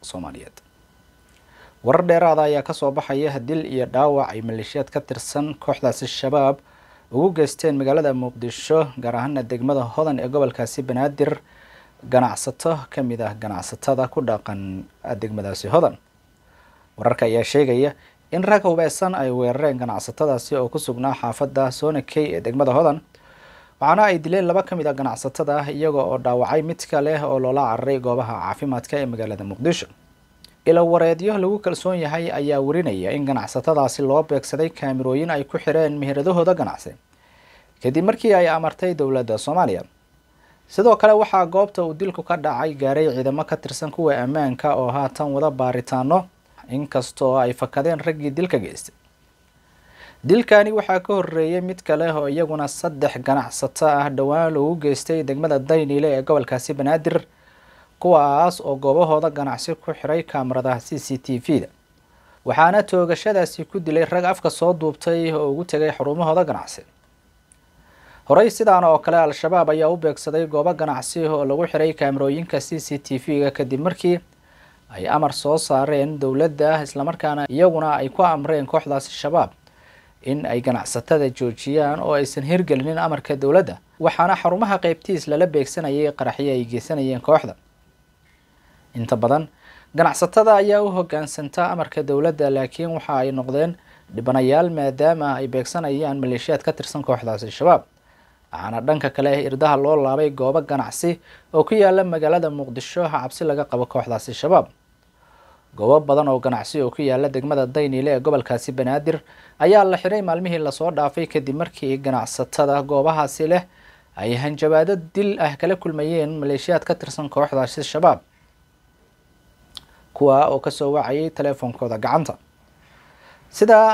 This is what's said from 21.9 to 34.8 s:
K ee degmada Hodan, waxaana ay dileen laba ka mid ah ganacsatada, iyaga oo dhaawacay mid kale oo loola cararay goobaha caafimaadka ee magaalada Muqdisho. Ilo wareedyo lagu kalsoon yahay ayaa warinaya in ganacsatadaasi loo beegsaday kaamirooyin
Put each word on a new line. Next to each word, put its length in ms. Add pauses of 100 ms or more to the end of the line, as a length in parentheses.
K 100 (240)
ee 40
degmada 340
Hodan, 260 (800)
waxaana 300
ay 80
dileen 280
laba 160
ka 140
mid 100
ah 80
ganacsatada, 760
iyaga 320
oo 160
dhaawacay 440
mid 180 (100)
kale 320
oo 160
loola 380
cararay 240
goobaha 340
caafimaadka 640
ee 80
magaalada 380
Muqdisho. 420 (800)
Ilo 160
wareedyo 560
lagu 240
kalsoon 400
yahay 240
ayaa 340
warinaya 540
in 100
ganacsatadaasi 800
loo 240
beegsaday 480
kaamirooyin 560